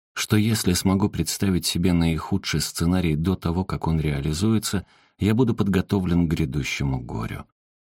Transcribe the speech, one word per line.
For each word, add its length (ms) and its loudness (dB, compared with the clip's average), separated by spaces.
что 240 0
если 360 2
смогу 360 2
представить 560 -2
себе 280 0
наихудший 680 0
сценарий 540 0
до 200 0
того, 300 -2
как 220 -4
он 120 2
реализуется, 840 0
я 140 2
буду 220 2
подготовлен 720 2
к 40 0
грядущему 680 -2
горю. 460 -8